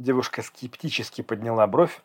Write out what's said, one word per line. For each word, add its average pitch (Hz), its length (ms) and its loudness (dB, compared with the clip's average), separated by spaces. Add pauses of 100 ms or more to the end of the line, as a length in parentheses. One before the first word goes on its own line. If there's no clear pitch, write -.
Девушка 123 400 0
скептически - 800 -8
подняла 113 460 2
бровь, 156 380 2